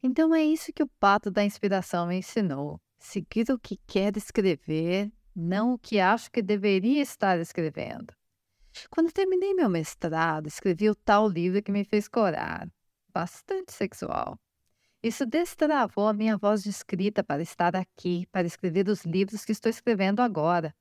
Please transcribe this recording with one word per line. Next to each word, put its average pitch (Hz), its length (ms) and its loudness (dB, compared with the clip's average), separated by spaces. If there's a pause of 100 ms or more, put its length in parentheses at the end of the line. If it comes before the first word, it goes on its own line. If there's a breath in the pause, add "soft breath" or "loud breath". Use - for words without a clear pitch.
Então 320 320 4
é 320 100 4
isso 311 300 0
que - 80 -2
o 285 80 -2 (100)
pato 202 300 4
da 202 120 0
inspiração 190 640 -2
me 175 120 -2
ensinou. 151 600 -4 (200)
Seguir - 520 -4
o 262 80 2
que - 280 -10
quero 202 300 0
escrever, 185 960 -2 (220)
não 196 400 0
o 240 40 -8
que - 220 0
acho 196 300 2
que - 100 0
deveria 208 640 2
estar 190 360 0
escrevendo. - 720 -6 (800 loud breath)
Quando 330 220 0
terminei 381 400 0
meu 349 160 2
mestrado, 160 760 -2
escrevi 185 420 0
o 214 60 4
tal 214 340 4
livro 180 340 0
que - 80 -8
me 202 140 0
fez 208 240 0
corar, 170 580 -2 (460)
bastante 370 600 -6
sexual. - 680 -6 (600)
Isso 233 240 -2
destravou 294 800 0
a 214 60 2
minha 214 240 0
voz 208 240 2
de 208 80 -6
escrita 202 520 -2
para 151 200 -2
estar 175 340 0
aqui, 180 560 -4
para 180 140 0
escrever 180 420 -2
os 208 160 -2
livros 190 400 -2
que - 80 -2
estou 214 160 -2
escrevendo 208 520 0
agora. 170 600 0